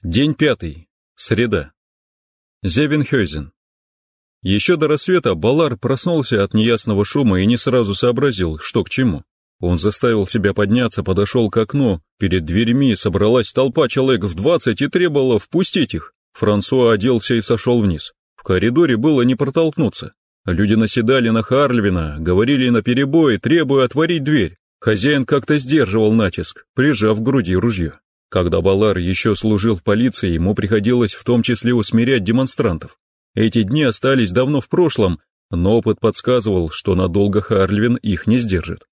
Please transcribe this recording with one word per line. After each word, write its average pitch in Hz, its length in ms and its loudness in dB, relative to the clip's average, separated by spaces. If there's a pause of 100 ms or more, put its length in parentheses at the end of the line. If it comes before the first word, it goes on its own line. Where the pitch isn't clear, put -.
День 131 300 0
пятый. 85 540 -4 (260)
Среда. 104 560 -2 (920)
Зевенхёйзен. 117 880 -2 (880)
Ещё 101 340 0
до 151 120 0
рассвета 151 480 0
Балар 131 400 0
проснулся 127 680 -2
от 101 120 -4
неясного 110 500 0
шума 104 360 0
и 98 60 2
не 120 100 2
сразу 117 380 0
сообразил, 117 640 0
что - 240 -2
к - 80 -6
чему. 107 320 -2 (380)
Он 87 180 0
заставил 104 480 0
себя 101 280 0
подняться, 110 500 0
подошёл 101 460 0
к - 60 -4
окну. 113 440 0 (180)
Перед 90 260 0
дверьми 113 520 2
собралась 107 560 0
толпа 131 360 0
человек 131 360 0
в 92 100 -4
двадцать 120 480 0
и - 60 -2
требовала 143 500 2
впустить - 560 -2
их. - 200 -10 (180)
Франсуа 113 640 2
оделся 117 420 0
и 113 40 0
сошёл 120 400 0
вниз. 90 320 -2 (220)
В - 80 -20
коридоре 120 540 2
было 135 260 2
не 123 140 2
протолкнуться. 147 800 -2 (300)
Люди 101 300 0
наседали 113 540 2
на 113 160 0
Харльвина, 101 720 0
говорили 117 520 0
наперебой, 127 680 2
требуя 135 460 2
отворить 156 400 -2
дверь. 135 320 0 (240)
Хозяин 123 460 0
как-то 147 320 0
сдерживал 113 540 0
натиск, 104 520 -2 (100)
прижав 110 460 0
к - 20 -6
груди 113 320 0
ружьё. 92 380 -2 (400)
Когда 87 300 0
Балар 98 340 2
ещё 92 380 -2
служил 107 420 0
в 90 60 -12
полиции, 107 480 0
ему 87 240 0
приходилось 107 580 0
в - 100 -18
том 120 200 0
числе 120 320 -2
усмирять 117 500 0
демонстрантов. 113 720 -2 (380)
Эти 113 280 0
дни 127 200 0
остались 127 480 0
давно 131 320 0
в - 80 -10
прошлом, 117 500 0 (300)
но 95 260 2
опыт 110 240 0
подсказывал, 104 680 0
что - 240 -2
надолго 95 480 0
Харльвин 104 540 0
их 101 300 -4
не 117 120 2
сдержит. 92 540 -4